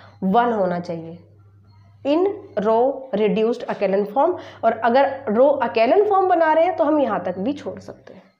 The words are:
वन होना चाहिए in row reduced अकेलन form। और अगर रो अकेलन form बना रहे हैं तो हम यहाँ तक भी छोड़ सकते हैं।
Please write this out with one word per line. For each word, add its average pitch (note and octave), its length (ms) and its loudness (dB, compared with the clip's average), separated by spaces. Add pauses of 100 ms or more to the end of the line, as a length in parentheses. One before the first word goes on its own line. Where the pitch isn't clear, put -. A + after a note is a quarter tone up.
(240)
वन A#3 300 2
होना F3+ 260 -2
चाहिए E3 400 -12 (840)
in D#4 180 2 (360)
row A3 240 2 (320)
reduced A3 480 0
अकेलन G3+ 420 -2
form। D4 300 0 (280)
और A3+ 160 0
अगर C4+ 300 2 (200)
रो A#3+ 180 4 (160)
अकेलन B3 420 2
form F#4+ 220 2
बना E4 260 2
रहे E4 120 4
हैं F4+ 120 -2
तो E4+ 60 0
हम D4+ 160 2
यहाँ G#3 240 0
तक F#3 160 -6
भी A#3 140 -2
छोड़ G3 260 -10
सकते - 340 -20
हैं। F#3+ 100 -20 (160)